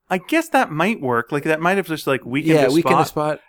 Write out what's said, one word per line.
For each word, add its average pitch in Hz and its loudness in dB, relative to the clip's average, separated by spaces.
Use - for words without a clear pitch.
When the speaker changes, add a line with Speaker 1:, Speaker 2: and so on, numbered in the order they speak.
Speaker 1:
I 190 -2
guess 311 -2
that 262 0
might 175 -2
work. 117 -2
Like, 147 -2
that 160 0
might 180 2
have 185 -2
just, 160 -8
like, 135 0
weakened 151 2
Speaker 2:
Yeah, 147 4
Speaker 1:
a 127 2
Speaker 2:
weakened 135 2
a 156 2
Speaker 1:
spot. 151 -4
Speaker 2:
spot. - -20